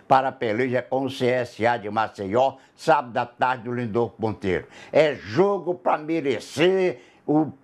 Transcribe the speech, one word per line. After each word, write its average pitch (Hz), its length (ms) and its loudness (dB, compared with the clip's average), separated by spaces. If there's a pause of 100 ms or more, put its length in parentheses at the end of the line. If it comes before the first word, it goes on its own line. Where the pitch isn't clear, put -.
para 131 220 4
a - 20 -12
peleja 123 500 -2
com 135 240 -4
o 123 40 -4
C 131 180 -2
S 120 380 -2
A 120 120 2
de 104 120 -8
Maceió, 107 640 -2 (200)
sábado 135 420 0
à 120 80 -2
tarde 127 440 -2
no 120 60 -4
Lindor 117 360 0
Ponteiro. 98 560 -2 (240)
É 147 240 4
jogo 151 600 0
pra 156 220 0
merecer, 156 1040 0 (240)
o 151 260 2 (120)